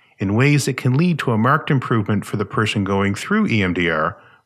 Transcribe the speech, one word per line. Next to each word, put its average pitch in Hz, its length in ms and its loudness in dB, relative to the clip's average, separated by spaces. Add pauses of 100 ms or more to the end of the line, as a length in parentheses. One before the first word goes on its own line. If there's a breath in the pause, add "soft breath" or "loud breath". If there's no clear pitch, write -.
(200 soft breath)
in 98 160 0
ways 139 300 4
that 135 120 -2
can 127 160 0
lead 165 240 2
to - 140 -2
a 110 60 2
marked 139 340 2
improvement 110 540 0
for - 120 -6
the 101 80 -2
person 104 380 -2
going 98 320 0
through 208 320 -2
E 107 160 0
M 90 100 0
D 85 160 0
R 80 280 -2 (280 loud breath)